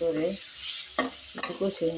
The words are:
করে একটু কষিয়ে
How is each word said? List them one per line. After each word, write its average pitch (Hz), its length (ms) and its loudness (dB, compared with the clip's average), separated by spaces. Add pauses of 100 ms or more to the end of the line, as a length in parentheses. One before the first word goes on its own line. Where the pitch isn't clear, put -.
করে 165 260 4 (1120)
একটু - 220 -2
কষিয়ে 190 380 2